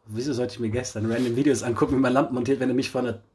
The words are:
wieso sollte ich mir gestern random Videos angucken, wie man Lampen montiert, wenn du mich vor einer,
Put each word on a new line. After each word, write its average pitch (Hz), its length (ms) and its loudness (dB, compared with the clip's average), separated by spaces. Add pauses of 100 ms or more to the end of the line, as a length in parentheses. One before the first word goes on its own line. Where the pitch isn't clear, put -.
wieso 117 260 -4
sollte 120 220 -2
ich 117 60 -10
mir 113 100 -2
gestern 113 400 -4
random 120 260 0
Videos 135 280 2
angucken, 127 320 2
wie 135 40 4
man 127 120 4
Lampen 131 220 2
montiert, 123 260 0
wenn 127 80 0
du 123 80 0
mich 135 140 -2
vor 127 100 -2
einer, 117 200 -4 (140)